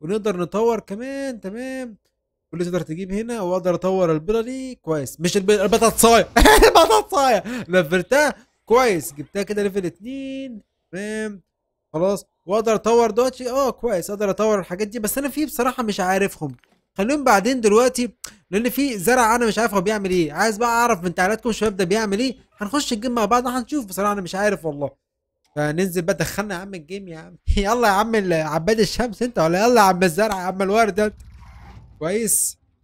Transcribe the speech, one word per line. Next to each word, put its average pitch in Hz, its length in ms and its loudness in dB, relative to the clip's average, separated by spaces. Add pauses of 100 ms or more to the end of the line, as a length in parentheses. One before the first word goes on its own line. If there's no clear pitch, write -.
ونقدر 202 360 -4
نطور 208 440 -2
كمان. 262 600 -10
تمام، 247 560 -12 (560)
واللي 170 120 -4
تقدر 175 160 -4
تجيب 180 320 -10
هنا، 226 280 -6
واقدر 180 340 -2
اطور 185 380 0
البيضه 175 280 -2
دي. 254 340 -8
كويس، 151 460 -6
مش 175 160 0
البيضه، 202 260 2
البطاطسايه. 220 680 4 (180)
<laughs> 427 200 8
البطاطسايه 330 760 4 (260)
لفلتها. 185 680 2 (300)
كويس، 220 480 2
جبتها 147 300 -8
كده 208 200 -4
ليفل 196 240 -4
اتنين. 269 760 -12 (300)
تمام، 208 500 -8 (500)
خلاص، 180 320 -2 (220)
واقدر 214 280 0
اطور 233 360 2
دلوقتي. 247 400 -2
اه 262 200 0
كويس، 208 400 -4
اقدر 202 200 -2
اطور 208 300 0
الحاجات 180 280 -6
دي، 220 100 -10
بس 214 200 -4
انا 285 100 -4
في 285 180 -4
بصراحه 247 360 -2
مش 208 180 -4
عارفهم، 185 560 -2 (420)
خليهم 262 260 0
بعدين 247 360 4
دلوقتي، 240 500 2 (400)
لان 226 200 0
في 262 280 -2
زرع 226 360 4
انا 240 120 0
مش 208 120 0
عارف 220 160 0
هو 196 60 2
بيعمل 196 300 -2
ايه. 170 220 0
عايز 202 240 0
بقى 240 120 0
اعرف 233 360 2
من 175 100 -4
تعليقاتكم 220 360 0
الشباب 208 260 -2
ده 190 80 0
بيعمل 202 340 -2
ايه. 254 180 -4 (220)
هنخش 262 340 -2
الجيم 240 200 -4
مع 233 120 0
بعض 247 220 2
هنشوف، 254 380 -6
بصراحه 196 280 -4
انا 202 80 -4
مش 175 140 -10
عارف 190 300 -2
والله. 143 260 -6 (680)
فننزل 165 460 -2
بقى، 190 120 0
دخلنا 196 400 -4
يا 170 60 -10
عم 196 140 -14
الجيم 185 340 -14
يا 160 100 -16
عم. 170 180 -20 (120)
<laughs> - 80 2
يلا 220 320 2
يا 202 40 4
عم 220 220 0
ال-، 190 180 2
عباد 160 480 0
الشمس 220 420 -2
انت، 240 160 -4
ولا 175 280 2
يلا 240 140 6
يا 196 60 6
عم 185 160 2
الزرع 190 340 0
يا 180 60 -8
عم 185 200 -4
الورد 202 380 0
انت. 214 140 -2 (840)
كويس، 196 600 -2 (260)